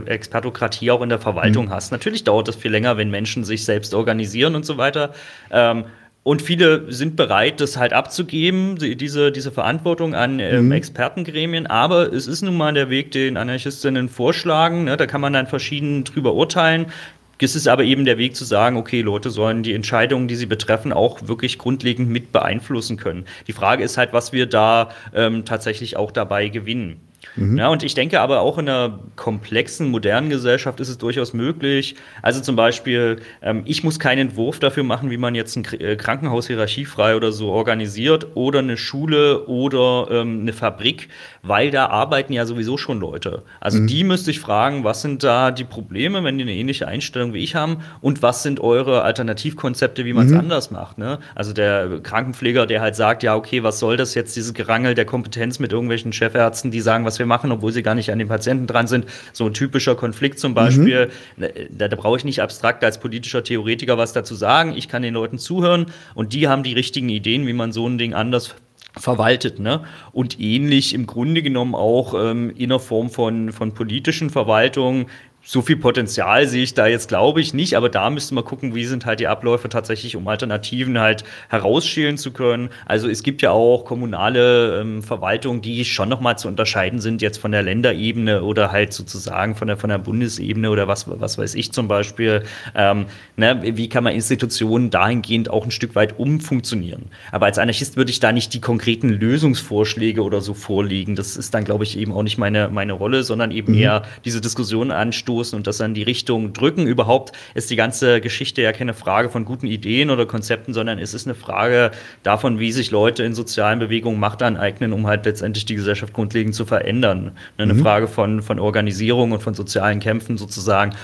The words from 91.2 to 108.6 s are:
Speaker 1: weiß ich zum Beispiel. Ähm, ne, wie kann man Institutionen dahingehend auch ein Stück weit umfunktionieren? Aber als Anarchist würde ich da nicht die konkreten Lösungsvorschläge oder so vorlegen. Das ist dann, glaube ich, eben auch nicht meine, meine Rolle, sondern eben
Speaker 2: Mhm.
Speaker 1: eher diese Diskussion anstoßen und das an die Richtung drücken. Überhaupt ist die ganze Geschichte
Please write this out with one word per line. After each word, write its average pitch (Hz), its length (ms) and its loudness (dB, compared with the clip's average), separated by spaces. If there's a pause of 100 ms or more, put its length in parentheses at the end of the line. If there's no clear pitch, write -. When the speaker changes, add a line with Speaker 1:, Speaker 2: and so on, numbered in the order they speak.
Speaker 1:
weiß 104 160 -4
ich 110 160 -4
zum 117 160 -2
Beispiel. 104 560 2 (320)
Ähm, 101 320 2 (280)
ne, 113 280 4
wie 113 260 -2
kann 120 140 2
man 120 100 2
Institutionen 117 800 0
dahingehend 110 580 2
auch 110 160 0
ein 120 60 -6
Stück - 240 -6
weit 107 240 2
umfunktionieren? 123 840 -2 (260)
Aber 98 160 2
als 104 100 2
Anarchist 113 400 0
würde 123 140 2
ich - 80 -2
da 113 120 6
nicht 117 220 0
die 117 80 -6
konkreten 117 480 0
Lösungsvorschläge 110 1120 2
oder 101 200 0
so 101 120 -6
vorlegen. 98 600 -2
Das 98 200 -6
ist - 200 -4
dann, 107 100 0
glaube 104 180 0
ich, 104 140 -4
eben 104 160 -4
auch 101 80 0
nicht 107 160 -2
meine, 104 320 2
meine 101 240 -4
Rolle, 117 300 0
sondern 117 260 -2
eben 110 240 0
Speaker 2:
Mhm. 107 60 6
Speaker 1:
eher 107 240 4 (200)
diese 117 160 -4
Diskussion 113 520 -2
anstoßen 113 400 -2
und 117 340 -4
das - 140 -2
an 110 140 -2
die 104 100 -4
Richtung 113 480 -2
drücken. 156 360 2
Überhaupt 123 440 2 (240)
ist - 140 -4
die 120 80 -2
ganze 120 420 4
Geschichte 120 420 -4